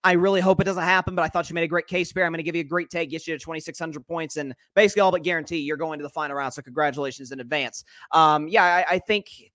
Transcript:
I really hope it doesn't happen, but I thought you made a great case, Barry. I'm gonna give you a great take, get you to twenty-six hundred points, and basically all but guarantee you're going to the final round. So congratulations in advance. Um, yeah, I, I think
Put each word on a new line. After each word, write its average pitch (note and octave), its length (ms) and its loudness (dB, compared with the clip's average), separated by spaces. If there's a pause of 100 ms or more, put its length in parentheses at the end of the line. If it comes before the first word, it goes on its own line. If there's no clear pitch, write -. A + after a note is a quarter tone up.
I F3+ 100 4
really F#3+ 260 4
hope F#3+ 200 4
it - 40 2
doesn't F3+ 180 -4
happen, F#3 320 2
but F3 80 0
I D#3 60 0
thought E3+ 200 -2
you E3 60 -12
made E3+ 80 -2
a E3 60 -2
great E3+ 180 -2
case, F3+ 260 -4
Barry. F3+ 140 0
I'm E3 60 -2
gonna E3 100 -6
give D#3+ 140 -6
you E3+ 60 -2
a - 20 -6
great E3 260 -4
take, E3+ 200 -6
get D#3 180 -10
you D#3+ 100 -6
to - 60 -16
twenty-six D#3+ 340 -12
hundred D3+ 260 -10
points, E3 320 -8
and C#3 160 -8 (220)
basically G3+ 260 4
all F#3+ 120 6
but F3+ 100 -2
guarantee E3 360 -4
you're D3 180 -4
going D#3 240 -6
to - 20 -10
the D3 60 -10
final C#3+ 280 -6
round. C#3 160 -4
So - 80 -12
congratulations C3+ 680 -4
in C3+ 80 -12
advance. B2+ 460 -6 (260)
Um, D#3 380 6
yeah, G3 160 4
I, F3+ 300 4
I F#3 40 0
think G#3 320 -4 (240)